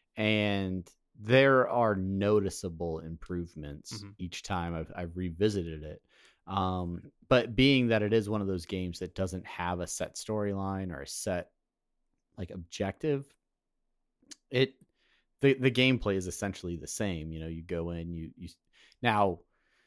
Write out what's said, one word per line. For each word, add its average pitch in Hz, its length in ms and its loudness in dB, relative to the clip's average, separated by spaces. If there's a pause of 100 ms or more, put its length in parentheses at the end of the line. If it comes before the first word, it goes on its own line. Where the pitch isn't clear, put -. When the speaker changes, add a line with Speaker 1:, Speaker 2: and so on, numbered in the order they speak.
(160)
Speaker 1:
and 101 720 2 (300)
there 131 480 6
are 117 280 4
noticeable 95 1040 0
improvements 82 1000 -10
Speaker 2:
Mm-hmm. 101 200 -16
Speaker 1:
each 90 260 -10
time 85 300 -4
I've, 80 220 -6
I've 87 220 -8
revisited 87 640 -2
it. 76 180 -14 (460)
Um, 92 540 -2 (260)
but 123 260 4
being 127 360 6
that 110 120 4
it 104 120 0
is 107 160 2
one 107 100 -2
of 98 80 -2
those 92 180 -2
games 92 340 -6
that 90 140 -8
doesn't 92 320 -4
have 90 360 -4
a 85 60 -6
set - 280 -8
storyline 98 800 -4
or 67 80 -10
a 71 60 -12
set, - 420 -4 (880)
like, 90 140 -10
objective, 120 720 -4 (1200)
it, 131 260 2 (640)
the, 135 140 8
the 127 160 2
gameplay 123 440 4
is 92 120 -2
essentially 90 500 -6
the - 100 -12
same. 80 460 -4
You 80 80 -8
know, 80 60 -8
you 82 140 -8
go 85 280 -4
in, 85 240 -6
you, 80 240 -8
you, 90 100 -14 (540)
now 104 380 4 (480)